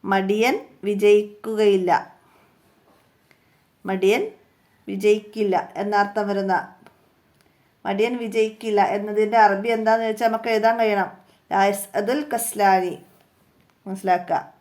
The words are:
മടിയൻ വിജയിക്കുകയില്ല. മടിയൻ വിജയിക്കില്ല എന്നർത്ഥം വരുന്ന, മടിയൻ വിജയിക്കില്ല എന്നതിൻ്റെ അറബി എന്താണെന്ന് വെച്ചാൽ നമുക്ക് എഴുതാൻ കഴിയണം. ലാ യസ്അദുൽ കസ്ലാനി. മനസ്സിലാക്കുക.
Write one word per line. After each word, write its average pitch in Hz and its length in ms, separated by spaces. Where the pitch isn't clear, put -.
മടിയൻ 208 600
വിജയിക്കുകയില്ല. 208 1300
മടിയൻ 196 460
വിജയിക്കില്ല 208 880
എന്നർത്ഥം 202 520
വരുന്ന, 196 480
മടിയൻ 214 320
വിജയിക്കില്ല 220 640
എന്നതിൻ്റെ 208 560
അറബി 208 320
എന്താണെന്ന് 226 360
വെച്ചാൽ 220 220
നമുക്ക് 226 220
എഴുതാൻ 226 300
കഴിയണം. 208 320
ലാ 196 140
യസ്അദുൽ 208 720
കസ്ലാനി. 190 680
മനസ്സിലാക്കുക. 180 720